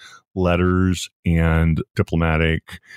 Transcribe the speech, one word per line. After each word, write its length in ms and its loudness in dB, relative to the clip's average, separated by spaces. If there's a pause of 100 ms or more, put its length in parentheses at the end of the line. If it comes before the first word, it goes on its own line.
(340)
letters 760 0 (160)
and 560 2 (140)
diplomatic 840 -2 (160)